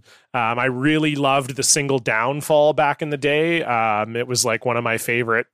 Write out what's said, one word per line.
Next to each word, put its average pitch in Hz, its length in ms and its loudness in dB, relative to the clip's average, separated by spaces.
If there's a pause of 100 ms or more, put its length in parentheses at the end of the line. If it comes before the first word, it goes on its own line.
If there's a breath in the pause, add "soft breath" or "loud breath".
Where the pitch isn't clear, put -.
(320 soft breath)
Um, 120 260 0
I 123 80 2
really 147 500 0
loved 139 400 0
the 131 80 -4
single 139 340 0
Downfall 143 760 2
back 143 300 0
in 151 80 -4
the 147 80 -4
day. 151 440 0
Um, 113 540 0
it 120 100 -4
was, 123 200 -2
like, 113 180 -2
one 120 140 0
of 117 60 -2
my 113 120 0
favorite 117 580 -2